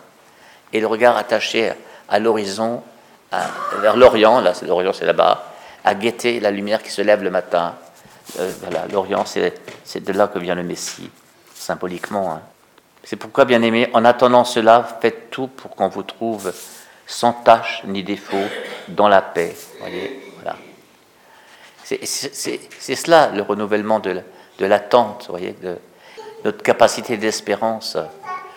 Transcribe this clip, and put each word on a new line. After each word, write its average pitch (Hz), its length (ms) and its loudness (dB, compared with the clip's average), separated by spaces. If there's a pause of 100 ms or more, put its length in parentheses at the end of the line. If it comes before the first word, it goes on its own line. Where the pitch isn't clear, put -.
(720)
et 110 80 0
le 110 60 0
regard 113 280 4
attaché 107 560 -2 (380)
à 101 100 2
l'horizon, 110 640 -2 (480)
à, 92 140 -4 (320)
vers 107 180 2
l'Orient, 113 460 8
là, 90 120 2
c'est - 120 -10
l'Orient, 90 260 0
c'est 87 140 -6
là-bas, 87 400 2 (400)
à 101 100 2
guetter 117 460 -2
la 104 100 2
lumière 104 320 -2
qui - 80 -14
se - 100 -6
lève 101 220 2
le 92 60 -2
matin, 87 460 -2 (640)
euh, 90 120 -4 (100)
voilà, 87 260 -6
l'Orient, 98 380 -2
c'est, 92 280 -2 (300)
c'est 90 200 -12
de 101 80 -6
là 98 160 2
que 98 120 -6
vient 87 160 -4
le 90 80 -6
Messie, 87 460 -10 (440)
symboliquement, 90 800 -6
hein. 80 80 -12 (640)
C'est - 140 -12
pourquoi, 127 280 2
bien-aimés, 117 480 2
en 113 100 4
attendant 123 400 6
cela, 117 560 4
faites - 300 -2
tout 131 160 -8
pour - 300 -16
qu'on 98 140 -2
vous 98 120 -10
trouve 101 500 -8 (540)
sans - 280 0
tache - 520 4
ni 98 160 -6
défaut 98 460 -6 (400)
dans 104 200 2
la 98 140 8
paix. 85 340 -4 (240)
Voyez, - 580 -12
voilà. - 200 -12 (1300)
C'est, - 200 -8
c'est, 139 300 -8
c'est, - 260 -8 (200)
c'est 135 160 -6
cela, 156 340 4
le 101 140 -4
renouvellement 104 560 -2
de 98 100 -6
la, 90 120 -4 (360)
de 101 80 -2
l'attente, 104 640 2
voyez, 92 320 -10
de 90 160 -10 (680)
notre 104 200 -4
capacité 113 540 2
d'espérance. 107 800 -4 (600)